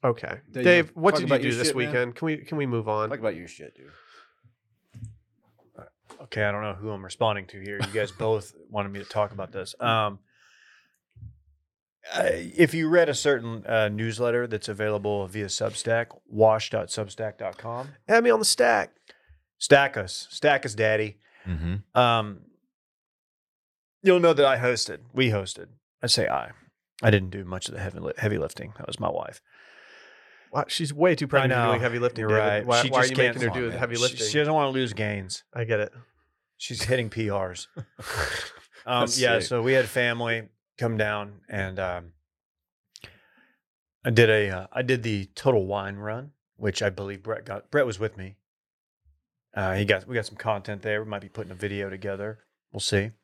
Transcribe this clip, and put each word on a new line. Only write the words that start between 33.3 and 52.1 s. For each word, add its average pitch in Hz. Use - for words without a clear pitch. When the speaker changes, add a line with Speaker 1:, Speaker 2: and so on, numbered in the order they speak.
Speaker 1:
making 123
her 117
Speaker 2:
Come 127
Speaker 1:
do 123
Speaker 2:
on, -
Speaker 1:
the 113
Speaker 2:
man. 107
Speaker 1:
heavy 120
Speaker 3:
She, 117
Speaker 1:
lifting? 127
Speaker 3:
she 151
doesn't 151
wanna 147
lose 131
gains. 104
Speaker 1:
I 117
get 110
it. 107
Speaker 3:
She's 107
hitting 117
P 110
Rs. 92
Speaker 1:
<laughs> -
Speaker 3:
Um, 123
Speaker 2:
That's 120
Speaker 3:
yeah, 120
Speaker 2:
sick. 113
Speaker 3:
so 123
we 127
had 127
family 117
come 117
down, 104
and, 95
um, 90
I 127
did 113
a, 104
uh, 92
I 127
did 123
the 104
Total 120
Wine 101
Run, 113
which 101
I 101
believe 98
Brett 110
got. 107
Brett 143
was 107
with 107
me. 95
Uh, 95
he 101
got, 98
we 127
got 110
some 104
content 104
there. 107
We 110
might 101
be 98
putting 95
a 92
video 101
together. 98